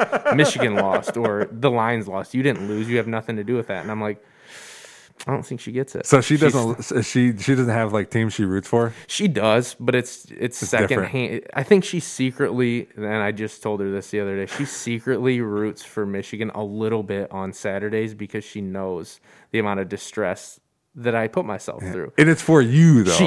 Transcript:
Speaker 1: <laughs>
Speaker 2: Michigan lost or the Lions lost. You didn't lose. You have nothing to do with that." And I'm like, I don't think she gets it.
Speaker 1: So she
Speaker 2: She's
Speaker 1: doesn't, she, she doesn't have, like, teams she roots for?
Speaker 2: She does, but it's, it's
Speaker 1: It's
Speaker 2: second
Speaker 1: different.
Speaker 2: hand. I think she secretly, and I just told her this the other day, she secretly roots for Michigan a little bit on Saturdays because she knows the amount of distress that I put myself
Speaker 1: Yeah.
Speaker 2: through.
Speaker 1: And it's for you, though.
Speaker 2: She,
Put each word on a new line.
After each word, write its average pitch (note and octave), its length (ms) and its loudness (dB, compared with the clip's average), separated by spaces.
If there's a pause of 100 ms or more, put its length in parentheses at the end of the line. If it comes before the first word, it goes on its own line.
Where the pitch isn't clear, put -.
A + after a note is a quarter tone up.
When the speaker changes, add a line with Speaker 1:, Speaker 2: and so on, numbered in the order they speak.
(180)
Speaker 1:
<laughs> D4 180 2
Speaker 2:
Michigan C4+ 400 4
lost - 420 0
or G#2 340 0
the A#2+ 200 0
Lions A2+ 360 0
lost. F#2+ 280 -6
You C3 80 2
didn't G2+ 240 0
lose. G#2+ 200 -4
You A#2+ 100 0
have A2+ 100 0
nothing A2+ 300 -6
to G#2 60 -6
do A#2 120 -2
with A2+ 120 -2
that." F#2+ 140 -6
And F2 80 -8
I'm G#2+ 120 -6
like, G#2 220 -6 (1040)
I C3 40 -4
don't C3 140 -4
think A#2+ 160 -10
she - 100 -12
gets B2+ 240 -6
it. - 100 -6
Speaker 1:
So C3+ 160 8
she D3+ 160 2
Speaker 2:
She's D3 160 4
Speaker 1:
doesn't, A#2 520 -2
she, B2 320 2
she C3+ 180 0
doesn't B2 180 2
have, A2 200 0
like, G#2 180 -2
teams A2+ 220 0
she A2 120 -2
roots F#2+ 220 -2
for? A#2 260 2 (140)
Speaker 2:
She - 200 -2
does, A2+ 520 2
but A#2+ 160 0
it's, - 300 -4
it's - 360 -8
Speaker 1:
It's G2+ 100 -6
Speaker 2:
second A2 180 2
Speaker 1:
different. G2+ 220 0
Speaker 2:
hand. A#2+ 300 -4 (120)
I C#3+ 100 -4
think F#3+ 200 6
she F3 160 -4
secretly, B2 960 -2
and G#2+ 120 -8
I G#2+ 240 0
just G#2 320 -10
told G#2 160 -2
her G2 100 -2
this G2 220 -6
the G#2 80 -2
other G2 160 -4
day, G2 100 -4
she C#3+ 200 -6
secretly A#2+ 760 -2
roots G#2+ 420 -4
for - 220 -6
Michigan G2 480 -6
a G#2+ 100 -6
little A2 380 -2
bit G2 300 -6
on F#2+ 220 -8
Saturdays G#2+ 600 -4
because G#2 300 -10
she - 180 -12
knows F#2+ 580 -8 (320)
the A2+ 80 0
amount G2+ 200 -2
of F#2+ 100 -6
distress - 720 -8 (380)
that A#2+ 180 -2
I A2+ 120 0
put F3+ 180 -4
myself G2+ 360 -10
Speaker 1:
Yeah. F2+ 120 -8
Speaker 2:
through. F2+ 240 -8
Speaker 1:
And D3+ 120 8
it's D#3+ 120 2
for D#3+ 200 8
you, C3 420 8
though. F2+ 100 4
Speaker 2:
She, F3+ 140 6